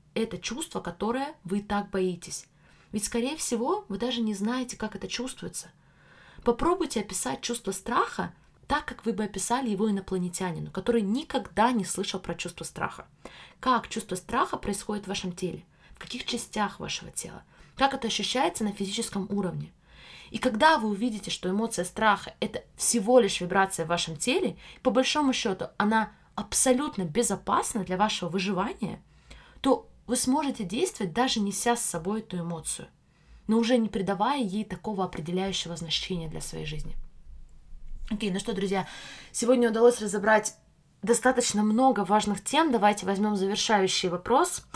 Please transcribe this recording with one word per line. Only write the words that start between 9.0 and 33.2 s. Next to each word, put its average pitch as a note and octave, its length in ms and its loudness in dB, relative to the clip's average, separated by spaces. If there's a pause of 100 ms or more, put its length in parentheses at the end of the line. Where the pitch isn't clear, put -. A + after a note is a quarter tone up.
вы A3+ 80 0
бы G3+ 120 -2
описали A3+ 460 -2
его G#3 200 2
инопланетянину, F3+ 800 -2
который A3+ 320 2
никогда A#3 680 0
не G#3+ 120 0
слышал - 340 -4
про E3+ 160 -6
чувство E3+ 300 -8
страха. - 420 -6 (540)
Как A#3+ 280 2
чувство - 280 -6
страха - 400 -2
происходит G#3 480 -6
в - 40 -14
вашем F#3 240 -4
теле? F3 320 -6 (300)
В - 40 -20
каких - 260 -10
частях G#3+ 560 -4
вашего - 300 -8
тела? - 320 -10 (340)
Как C4+ 180 2
это A#3 140 -4
ощущается B3 560 0
на G#3 80 0
физическом G3+ 580 -4
уровне? E3+ 420 -4 (580)
И A3 80 -6
когда B3+ 400 6
вы A3 100 -2
увидите, G#3 420 -2
что - 200 -4
эмоция A3+ 340 0
страха — G#3+ 560 2
это - 240 -6 (120)
всего A#3 420 6
лишь G3+ 220 4
вибрация F#3 440 2
в D#3+ 40 -8
вашем E3 280 -2
теле, C4+ 400 0 (260)
по B3+ 80 4
большому C4 420 4
счету F#3 440 -2
она G#3+ 360 2 (240)
абсолютно C4 640 2
безопасна G3+ 800 0
для F#3 120 -2
вашего G3 320 0
выживания, F#3+ 760 -2 (580)
то - 300 2 (200)
вы B3 60 2
сможете C4 480 0
действовать, G#3 480 -2
даже B3 260 0
неся G3+ 380 0
с A#3 80 -2
собой F3+ 340 -4
эту G#3 220 -8
эмоцию, E3 480 -8 (580)